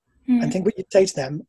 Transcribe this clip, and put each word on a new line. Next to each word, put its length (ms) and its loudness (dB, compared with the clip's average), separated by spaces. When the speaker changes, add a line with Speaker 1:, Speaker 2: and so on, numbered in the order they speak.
Speaker 1:
Mm. 140 4
Speaker 2:
and 100 -2
think 120 -2
what 120 0
you'd 140 -12
say 140 6
to 100 -8
them, 340 -6